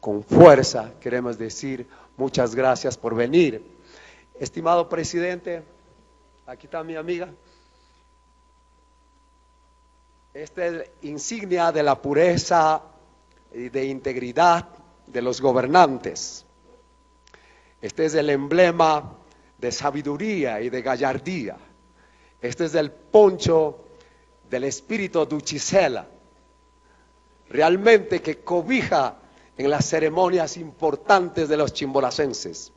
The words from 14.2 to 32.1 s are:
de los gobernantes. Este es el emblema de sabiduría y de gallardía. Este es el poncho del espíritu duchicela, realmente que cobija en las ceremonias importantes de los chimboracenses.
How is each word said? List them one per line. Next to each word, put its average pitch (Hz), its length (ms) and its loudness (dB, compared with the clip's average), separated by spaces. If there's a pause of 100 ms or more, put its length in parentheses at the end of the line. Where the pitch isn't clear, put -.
de 123 160 -6
los - 180 -4
gobernantes. 131 1040 0 (1400)
Este 113 240 -6
es 156 100 -2
el 147 140 0
emblema 156 840 2 (420)
de 123 160 -6
sabiduría 143 880 -4
y 120 100 -6
de 123 120 -8
gallardía. 131 720 -6 (840)
Este 123 240 -6
es 151 80 -8
el 151 160 0
poncho 175 880 4 (720)
del 127 140 -4
espíritu 175 600 -2
duchicela, 147 840 -2 (1400)
realmente 185 720 2
que 156 200 -8
cobija 175 800 -2 (380)
en 139 140 -2
las 147 140 -2
ceremonias 165 720 -2
importantes 160 920 -2
de 151 80 0
los 147 160 -2
chimboracenses. 135 1040 -4